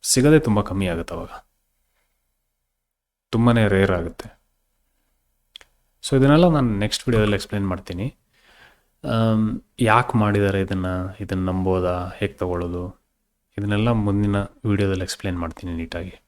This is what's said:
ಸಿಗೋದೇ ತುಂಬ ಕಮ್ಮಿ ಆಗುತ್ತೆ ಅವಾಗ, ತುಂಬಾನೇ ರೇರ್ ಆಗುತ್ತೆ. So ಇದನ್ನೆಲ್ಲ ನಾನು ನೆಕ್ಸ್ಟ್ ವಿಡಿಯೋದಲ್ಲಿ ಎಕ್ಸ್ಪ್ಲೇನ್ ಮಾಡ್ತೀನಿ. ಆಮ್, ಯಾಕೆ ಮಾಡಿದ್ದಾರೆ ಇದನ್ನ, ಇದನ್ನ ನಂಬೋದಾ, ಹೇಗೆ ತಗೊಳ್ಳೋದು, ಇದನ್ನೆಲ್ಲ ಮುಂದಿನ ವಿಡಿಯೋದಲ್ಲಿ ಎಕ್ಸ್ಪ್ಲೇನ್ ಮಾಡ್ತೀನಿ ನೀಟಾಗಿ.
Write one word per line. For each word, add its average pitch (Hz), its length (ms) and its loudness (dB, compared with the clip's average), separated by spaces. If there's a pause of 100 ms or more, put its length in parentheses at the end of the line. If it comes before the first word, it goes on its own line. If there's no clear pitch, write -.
ಸಿಗೋದೇ 147 360 4
ತುಂಬ 110 220 2
ಕಮ್ಮಿ 98 260 -2
ಆಗುತ್ತೆ 85 280 -4
ಅವಾಗ, 82 140 -10 (2000)
ತುಂಬಾನೇ 117 380 4
ರೇರ್ 98 220 4
ಆಗುತ್ತೆ. 85 500 -6 (1600)
So - 140 -2
ಇದನ್ನೆಲ್ಲ 147 320 6
ನಾನು 127 300 0
ನೆಕ್ಸ್ಟ್ 107 300 -4
ವಿಡಿಯೋದಲ್ಲಿ 107 260 2
ಎಕ್ಸ್ಪ್ಲೇನ್ 98 340 -4
ಮಾಡ್ತೀನಿ. 92 480 -6 (880)
ಆಮ್, 110 560 0 (200)
ಯಾಕೆ 117 380 4
ಮಾಡಿದ್ದಾರೆ 101 420 2
ಇದನ್ನ, 95 260 -2 (340)
ಇದನ್ನ 95 280 -4
ನಂಬೋದಾ, 92 600 -2
ಹೇಗೆ 95 240 -6
ತಗೊಳ್ಳೋದು, 87 680 -6 (600)
ಇದನ್ನೆಲ್ಲ 104 300 0
ಮುಂದಿನ 104 460 0 (280)
ವಿಡಿಯೋದಲ್ಲಿ 98 380 0
ಎಕ್ಸ್ಪ್ಲೇನ್ 90 360 -6
ಮಾಡ್ತೀನಿ 85 340 -8
ನೀಟಾಗಿ. 85 400 -10 (160)